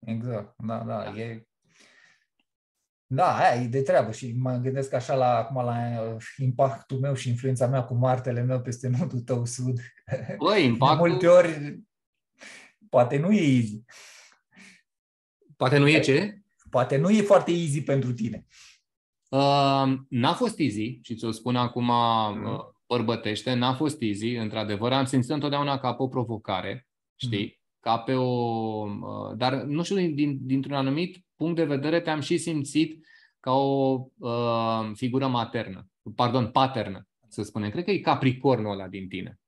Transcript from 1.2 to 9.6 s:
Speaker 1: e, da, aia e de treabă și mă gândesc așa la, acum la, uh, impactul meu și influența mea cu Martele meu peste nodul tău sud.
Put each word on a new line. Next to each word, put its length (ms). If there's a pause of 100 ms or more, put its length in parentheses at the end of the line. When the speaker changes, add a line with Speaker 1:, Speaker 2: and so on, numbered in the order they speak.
Speaker 1:
e, 240 (1600)
da, 300
aia 240
e 60
de 140
treabă 300
și 260
mă 200
gândesc 360
așa 220
la, 220
acum 280
la, 360
uh, 220 (140)
impactul 640
meu 140
și 160
influența 380
mea 160
cu 100
Martele 480
meu 200
peste 260 (120)
nodul 200
tău 260
sud. 340 (580)